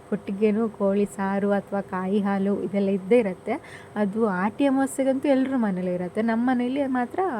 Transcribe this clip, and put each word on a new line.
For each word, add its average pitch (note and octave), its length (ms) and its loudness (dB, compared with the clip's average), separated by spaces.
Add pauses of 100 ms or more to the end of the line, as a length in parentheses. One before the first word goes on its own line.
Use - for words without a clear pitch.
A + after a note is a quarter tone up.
ಕೊಟ್ಟಿಗೆನೂ G#3+ 600 0
ಕೋಳಿ G3+ 360 2
ಸಾರು G3 480 0
ಅಥವಾ G3+ 280 -2
ಕಾಯಿ F#3+ 400 -2
ಹಾಲು G3 420 0
ಇದೆಲ್ಲ G3 260 0
ಇದ್ದೇ G3 300 2
ಇರತ್ತೆ. G3+ 340 -2 (440)
ಅದು G#3+ 320 0
ಆಟಿ G3+ 380 0
ಅಮಾವಾಸ್ಯೆಗಂತೂ C4+ 600 0
ಎಲ್ರ C4 280 2
ಮನೇಲೂ F#3 340 0
ಇರತ್ತೆ. F3+ 320 -4
ನಮ್ಮ A#3 280 2
ಮನೇಲಿ B3+ 360 0
ಮಾತ್ರ, B3+ 340 -2 (200)